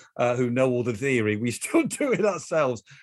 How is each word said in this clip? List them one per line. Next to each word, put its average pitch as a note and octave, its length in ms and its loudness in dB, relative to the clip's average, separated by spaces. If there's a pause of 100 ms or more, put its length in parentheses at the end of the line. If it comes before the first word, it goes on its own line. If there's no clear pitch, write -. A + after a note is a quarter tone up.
(180)
uh, B2 180 2
who B2 160 0
know C3 180 2
all A#2+ 140 0
the A#2+ 100 -2
theory, A2+ 420 0
we A2+ 160 -2
<laughs> - 80 -10
still - 240 2
do C4+ 300 -2
it F3+ 100 0
ourselves. D#3 600 0 (200)